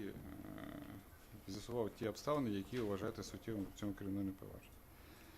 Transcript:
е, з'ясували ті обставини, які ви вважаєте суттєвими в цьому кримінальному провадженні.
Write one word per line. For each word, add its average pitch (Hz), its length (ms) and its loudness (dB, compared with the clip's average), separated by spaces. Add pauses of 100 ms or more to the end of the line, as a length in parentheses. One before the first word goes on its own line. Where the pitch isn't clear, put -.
е, 98 120 -2 (1300)
з'ясували 107 420 2
ті 107 180 0
обставини, 135 420 4
які 101 280 2
ви 120 60 4
вважаєте 104 400 2
суттєвими 101 420 0 (100)
в - 40 -10
цьому 104 140 2
кримінальному 98 440 2
провадженні. - 420 -10 (580)